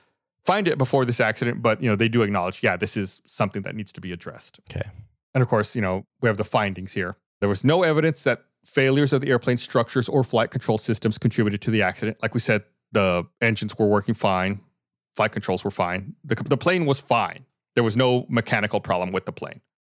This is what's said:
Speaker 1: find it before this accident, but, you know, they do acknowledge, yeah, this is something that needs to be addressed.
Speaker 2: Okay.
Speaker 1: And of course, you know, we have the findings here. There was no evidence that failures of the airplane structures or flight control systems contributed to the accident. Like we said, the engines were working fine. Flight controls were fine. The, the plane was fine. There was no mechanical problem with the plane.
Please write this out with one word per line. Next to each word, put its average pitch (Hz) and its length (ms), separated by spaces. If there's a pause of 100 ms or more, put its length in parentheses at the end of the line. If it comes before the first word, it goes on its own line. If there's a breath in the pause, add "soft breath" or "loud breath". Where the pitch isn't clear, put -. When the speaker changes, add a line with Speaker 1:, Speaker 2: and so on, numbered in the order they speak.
(460 soft breath)
Speaker 1:
find 190 220
it 151 100
before 135 280
this 120 140
accident, 117 420
but, 110 220
you 120 60
know, 107 60
they 113 140
do 117 120
acknowledge, 95 420
yeah, 98 140
this 104 200
is 98 280
something 104 380
that 98 120
needs 104 180
to - 80
be 92 120
addressed. 80 460 (120)
Speaker 2:
Okay. - 160 (460)
Speaker 1:
And 131 80
of 120 80
course, 107 260
you 120 60
know, 92 240 (160)
we 123 60
have 107 100
the 107 60
findings 98 500
here. 95 240 (240)
There 101 80
was 101 140
no 165 200
evidence 156 400
that 123 220 (200)
failures 135 480
of 135 80
the - 80
airplane 123 280
structures 120 500
or 135 160
flight 113 260
control - 280
systems 110 400
contributed 104 440
to - 100
the 110 100
accident. 98 400
Like 110 120
we 123 60
said, 107 240 (300)
the 90 320 (160)
engines 110 360
were 110 100
working 104 280
fine. 98 460 (540)
Flight 110 160
controls 95 320
were 101 80
fine. 92 520
The, - 120
the - 220
plane 180 280
was 139 140
fine. 104 460 (300)
There 123 80
was 110 140
no 127 320
mechanical 110 500
problem 92 320
with - 140
the - 60
plane. - 300 (220)